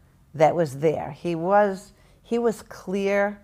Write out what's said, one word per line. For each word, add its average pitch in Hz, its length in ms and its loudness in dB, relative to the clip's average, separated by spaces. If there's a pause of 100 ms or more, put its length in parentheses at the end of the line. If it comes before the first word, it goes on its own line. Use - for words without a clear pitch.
(340)
that 147 200 4
was 147 240 -2
there. 151 340 0
He 170 220 -6
was, 190 580 2 (300)
he 233 160 -4
was 233 240 -2
clear, 202 800 -2